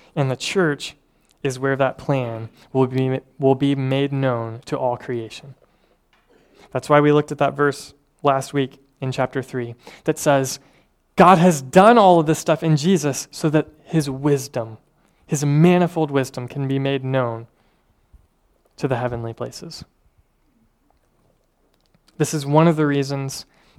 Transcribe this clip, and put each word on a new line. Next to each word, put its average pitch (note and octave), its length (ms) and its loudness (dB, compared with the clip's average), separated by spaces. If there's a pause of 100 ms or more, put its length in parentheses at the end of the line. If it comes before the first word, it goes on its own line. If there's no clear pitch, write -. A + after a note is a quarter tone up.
(160)
and C#3 140 0
the B2+ 60 -4
church D3+ 600 -4 (460)
is C3 160 -6
where C3+ 180 -2
that C3 220 0
plan A#2 520 -4 (240)
will C3 140 2
be, C3 320 -2 (200)
will C3+ 160 2
be C#3 180 -2
made C3+ 380 -2
known A#2+ 540 -4
to D3 120 -6
all B2 200 -4
creation. A#2+ 580 -10 (1160)
That's - 180 -6
why D3 100 6
we D3 120 4
looked D3 200 2
at C#3+ 60 -8
that C#3 180 -2
verse C#3+ 380 -4 (280)
last C3+ 320 -2
week C3+ 260 -4 (220)
in C3 100 -6
chapter D#3 300 -4
three A#2+ 340 -10 (300)
that D3+ 120 -2
says, C3+ 420 0 (560)
God F3+ 220 8
has E3 240 4
done F#3+ 360 6
all F#3 220 6
of D#3 60 2
this D#3 140 0
stuff D#3 240 -2
in D#3+ 120 2
Jesus D3 560 -2
so - 200 -4
that D3 160 2 (160)
his D3+ 260 -2
wisdom, C3 680 -4 (480)
his D3 200 -4
manifold E3 680 2
wisdom, C3 360 -4
can C#3 200 -8
be C3+ 120 -2
made C3+ 240 -2
known B2 440 -2 (1300)
to D3 100 -4
the C3 100 0
heavenly A#2 360 -6
places. - 500 -14 (2250)
This D3+ 160 -2
is D3 120 -6
one D3+ 220 4
of E3 80 2
the D3+ 120 0
reasons C#3 580 -4 (340)